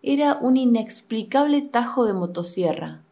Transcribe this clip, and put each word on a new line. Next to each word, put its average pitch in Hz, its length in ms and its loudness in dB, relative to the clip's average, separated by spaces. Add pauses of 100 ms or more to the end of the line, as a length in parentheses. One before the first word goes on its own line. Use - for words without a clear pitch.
Era 285 380 2
un 262 160 4
inexplicable 247 1040 0
tajo 240 420 0
de 214 80 2
motosierra 175 880 -4 (100)